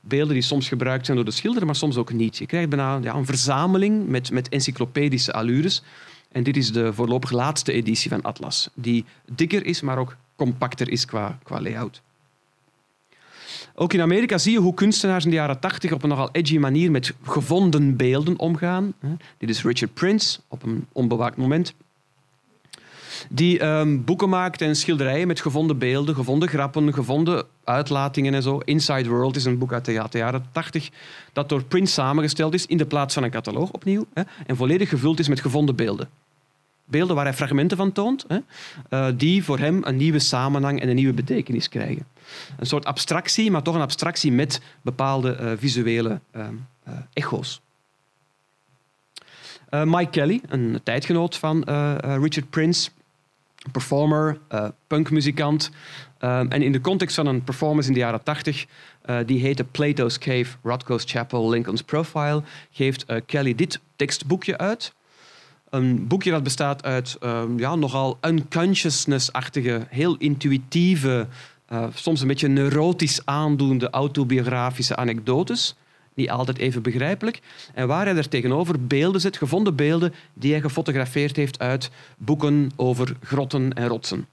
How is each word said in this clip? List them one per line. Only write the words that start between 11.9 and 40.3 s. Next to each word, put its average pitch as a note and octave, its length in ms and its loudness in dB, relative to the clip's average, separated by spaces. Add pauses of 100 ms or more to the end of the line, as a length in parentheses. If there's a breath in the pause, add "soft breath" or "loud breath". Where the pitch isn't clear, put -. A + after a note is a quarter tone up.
Ook F3 180 2
in F3 80 6
Amerika F#3+ 360 4
zie G3+ 140 4
je A3+ 80 6
hoe F3+ 140 4
kunstenaars F#3+ 500 2
in E3+ 60 2
de E3 60 4
jaren C#3+ 240 0
tachtig F#3 320 -2
op C3+ 120 -2
een D3+ 60 2
nogal C3+ 220 0
edgy D#3+ 260 2
manier D3 340 4
met B2+ 220 0 (100)
gevonden D3 720 4
beelden C3+ 440 2
omgaan. F3 600 0
Hè. C#3 100 -6 (280 loud breath)
Dit A2+ 120 -4
is A2 140 -2
Richard - 300 0
Prince, G#3 540 0
op - 160 -14
een A2 280 -4
onbewaakt A#2+ 460 0
moment. D3 360 2 (1600 loud breath)
Die, E3+ 300 4
ehm, D3+ 440 2
boeken F3+ 260 2
maakt F3+ 320 -2
en D3+ 140 2
schilderijen D3 520 0
met E3 140 -2
gevonden D3+ 360 0
beelden, C3+ 380 0
gevonden C3+ 340 0
grappen, D3 440 0
gevonden C#3 520 0 (180)
uitlatingen C#3 680 0
en C#3 80 2
zo. C3+ 160 0
Inside C#3 520 0
World B2+ 260 2
is C3 100 -2
een B2 120 2
boek B2 160 -2
uit A#2+ 120 -4
de, A#2+ 60 -2
ja, A2 180 -2
de - 80 -6
jaren B2 340 -2
tachtig, E3 380 -6 (440 loud breath)
dat C#3+ 160 -4
door C#3 140 0
Prince F#3 300 2
samengesteld D3+ 600 0
is F3+ 120 -2
in E3 120 0
de D3+ 80 2
plaats C#3+ 280 -2
van C#3 100 0
een A#2 80 -2
catalogus C3 400 -4
opnieuw, G3+ 420 -2
hè, E3 80 -4 (240 loud breath)
en B2+ 100 -2
volledig D#3 340 2
gevuld D3+ 300 2
is D3 80 2
met C3+ 140 2
gevonden C#3+ 340 2
beelden. G#2+ 340 -2 (760)
Beelden E3 300 0
waar C#3+ 100 0
hij C3+ 80 0
fragmenten C#3+ 440 2
van F#3+ 140 2
toont, A#3 360 -2
hè, G3 100 -2 (520 loud breath)
eh, C3 180 0 (100)
die E3+ 260 4
voor C3+ 160 0
hem D#3+ 240 2
een C3 120 -2
nieuwe D3+ 240 2
samenhang C#3 600 0